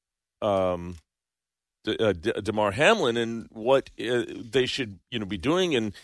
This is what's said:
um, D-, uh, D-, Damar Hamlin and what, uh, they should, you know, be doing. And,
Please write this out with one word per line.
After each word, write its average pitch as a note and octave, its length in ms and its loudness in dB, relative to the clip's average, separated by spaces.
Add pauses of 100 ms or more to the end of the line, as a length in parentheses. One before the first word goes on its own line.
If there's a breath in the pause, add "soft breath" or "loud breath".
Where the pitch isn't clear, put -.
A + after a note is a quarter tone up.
(420)
um, F2+ 560 0 (880)
D-, G#2+ 120 -2
uh, A2 140 2
D-, F2+ 220 -2 (100)
Damar G#2 280 0
Hamlin D3+ 440 4
and A2+ 380 -4
what, A#2+ 360 2 (100)
uh, A#2+ 280 0
they A2+ 380 -2
should, A2 340 -6 (100)
you A#2+ 100 -6
know, G#2 60 -6
be F#2+ 120 -6
doing. E3 380 0
And, A2 180 -2 (100)